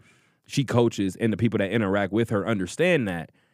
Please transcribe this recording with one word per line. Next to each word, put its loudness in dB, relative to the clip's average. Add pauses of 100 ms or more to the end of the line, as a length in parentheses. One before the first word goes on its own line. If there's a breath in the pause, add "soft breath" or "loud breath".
(460 soft breath)
she -2
coaches 2
and 0
the -2
people 0
that -2
interact 0
with 0
her -2
understand 0
that. -6 (220)